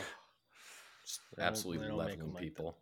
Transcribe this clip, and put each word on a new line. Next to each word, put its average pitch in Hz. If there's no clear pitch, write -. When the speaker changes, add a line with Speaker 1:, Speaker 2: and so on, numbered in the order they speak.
Speaker 1:
Just -
Speaker 2:
They -
don't, 85
Speaker 1:
absolutely 92
Speaker 2:
they 107
don't 107
make 82
Speaker 1:
leveling -
Speaker 2:
them 80
like 87
that. 80
Speaker 1:
people. 80